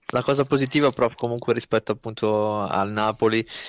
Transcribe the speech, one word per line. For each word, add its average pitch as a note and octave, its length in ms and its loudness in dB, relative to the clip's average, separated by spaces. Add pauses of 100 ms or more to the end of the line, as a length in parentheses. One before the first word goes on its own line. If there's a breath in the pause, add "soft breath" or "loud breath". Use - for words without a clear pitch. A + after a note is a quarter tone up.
(120)
La B2 120 0
cosa C#3 200 2
positiva, C#3 460 2
prof, A#2+ 240 2
comunque A#2+ 400 -2
rispetto A2+ 380 -2
appunto G#2+ 680 -2
al G2 280 -2
Napoli, A2 560 2 (240 loud breath)